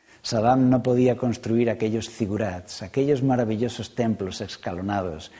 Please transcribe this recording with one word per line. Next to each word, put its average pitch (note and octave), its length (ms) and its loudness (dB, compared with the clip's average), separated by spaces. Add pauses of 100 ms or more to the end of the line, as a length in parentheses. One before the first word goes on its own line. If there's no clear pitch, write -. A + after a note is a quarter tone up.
(240)
Saddam B2+ 460 4
no B2+ 140 4
podía B2 340 4
construir A#2 520 0
aquellos A2 400 -2
zigurats, G2+ 720 -4
aquellos C3+ 400 0
maravillosos A#2 720 0
templos G#2 460 -2
escalonados, F#2 1000 -6